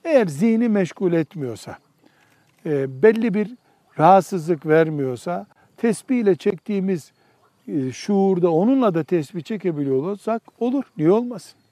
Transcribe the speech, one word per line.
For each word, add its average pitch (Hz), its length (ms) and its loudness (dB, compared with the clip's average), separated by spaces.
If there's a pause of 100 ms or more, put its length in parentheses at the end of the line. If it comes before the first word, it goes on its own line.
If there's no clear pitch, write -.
Eğer 277 220 4
zihni 226 420 0
meşgul 190 440 0
etmiyorsa, 135 640 -6 (880)
e, 135 360 -2
belli 220 320 4
bir 208 160 -2 (480)
rahatsızlık 170 680 4
vermiyorsa, 156 800 0 (300)
tesbih 240 440 -2
ile 196 160 2
çektiğimiz, 190 760 -4 (560)
e, 135 240 -4
şuurda 190 580 0
onunla 214 440 2
da 160 100 -2
tesbih 170 380 -4
çekebiliyor 151 540 -4
olursak 202 460 -6 (180)
olur. 254 240 -2 (120)
Niye 160 140 2
olmasın? 233 480 -2 (140)